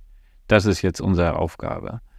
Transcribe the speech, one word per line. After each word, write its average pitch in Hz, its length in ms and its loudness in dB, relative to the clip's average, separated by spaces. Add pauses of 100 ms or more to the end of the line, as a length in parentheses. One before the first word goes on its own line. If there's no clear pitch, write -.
(500)
das 104 160 6
ist 101 160 2
jetzt 92 200 -2
unsere 85 360 0
Aufgabe. - 640 -6 (180)